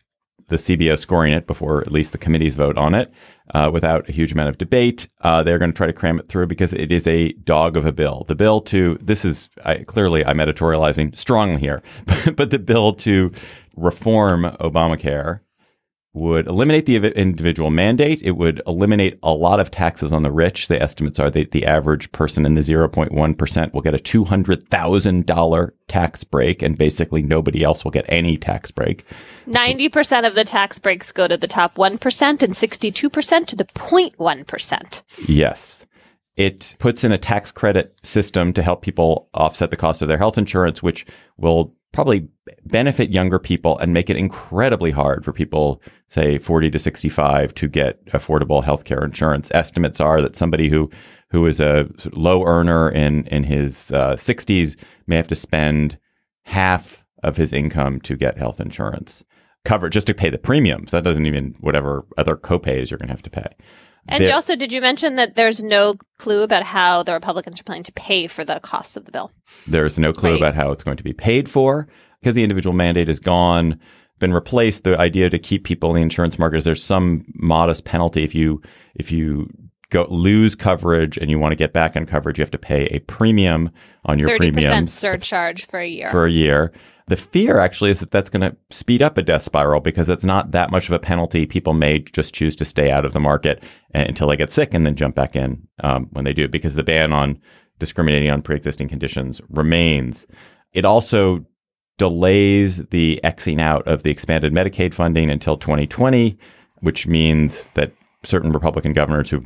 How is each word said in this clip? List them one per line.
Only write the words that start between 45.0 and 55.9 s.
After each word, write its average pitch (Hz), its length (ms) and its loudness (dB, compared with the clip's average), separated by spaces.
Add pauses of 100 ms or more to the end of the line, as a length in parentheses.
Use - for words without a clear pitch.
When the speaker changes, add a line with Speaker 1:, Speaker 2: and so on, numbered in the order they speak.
Speaker 1:
for 73 80 -6
people, 76 480 -2 (240)
say, 73 320 0
forty 80 320 2
to 73 80 -4
sixty-five, 71 800 0
to 76 120 -4
get 71 400 -2
affordable 73 560 0
healthcare 73 400 -2
insurance. 73 480 -2
Estimates - 480 -2
are 78 220 4
that 71 140 -2
somebody 80 340 0
who, 76 220 0 (400)
who 85 160 4
is 78 120 0
a 73 280 2 (240)
low 90 340 2
earner 85 420 4
in, 76 420 0
in 73 160 -2
his, 71 460 -4
uh, 67 240 0
sixties 90 600 -2 (300)
may 85 80 0
have 82 140 0
to 80 60 -2
spend 76 600 -2 (460)